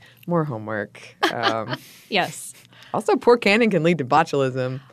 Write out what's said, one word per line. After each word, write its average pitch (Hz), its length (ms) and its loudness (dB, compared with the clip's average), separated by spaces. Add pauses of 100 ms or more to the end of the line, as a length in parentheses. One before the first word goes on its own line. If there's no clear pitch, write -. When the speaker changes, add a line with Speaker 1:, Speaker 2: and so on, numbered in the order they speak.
(260)
Speaker 1:
more 170 200 0
homework. 110 720 -8 (160)
Um, 113 460 -4 (160)
<laughs> - 160 -20
Speaker 2:
Yes. 170 440 -4 (400)
Speaker 1:
also, 262 240 0
poor 247 200 4
canning 220 320 2
can 175 140 0
lead 170 140 2
to 143 80 -4
botulism. 131 760 0 (140)